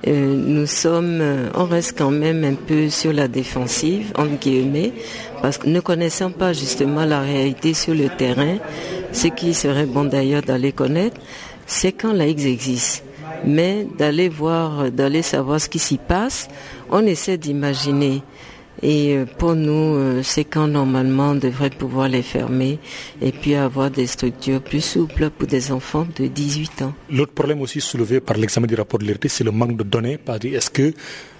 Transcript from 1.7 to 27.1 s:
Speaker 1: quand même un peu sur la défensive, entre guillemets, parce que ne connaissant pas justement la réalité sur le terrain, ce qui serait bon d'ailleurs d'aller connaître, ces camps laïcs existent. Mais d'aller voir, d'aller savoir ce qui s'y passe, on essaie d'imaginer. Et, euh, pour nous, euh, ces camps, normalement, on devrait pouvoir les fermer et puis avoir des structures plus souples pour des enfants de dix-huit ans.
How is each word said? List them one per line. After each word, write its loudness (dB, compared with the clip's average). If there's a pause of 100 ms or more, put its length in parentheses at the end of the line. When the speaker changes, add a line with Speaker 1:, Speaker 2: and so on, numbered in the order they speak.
Speaker 1:
quand 2
même 2
un 2
peu 2
sur 0
la 2
défensive, -2
entre 0
guillemets, 2 (480)
parce 0
que -2
ne 4
connaissant 0
pas 0
justement 0
la 2
réalité 0
sur 0
le 2
terrain, 0 (540)
ce 2
qui 0
serait 2
bon 0
d'ailleurs 2
d'aller 0
connaître, 0 (440)
ces 0
camps -2
laïcs 2
existent. 0 (420)
Mais 2 (120)
d'aller 2
voir, 0
d'aller 2
savoir 0
ce -4
qui -4
s'y 0
passe, -2 (420)
on 4
essaie 0
d'imaginer. 0 (600)
Et, 2
euh, 0
pour 0
nous, 2
euh, 2
ces 0
camps, 0
normalement, 2
on 2
devrait 0
pouvoir -2
les 0
fermer -2 (400)
et 2
puis 0
avoir 0
des 0
structures -2
plus -4
souples 0
pour -4
des 0
enfants -2 (100)
de -2
dix-huit -4
ans. -4 (180)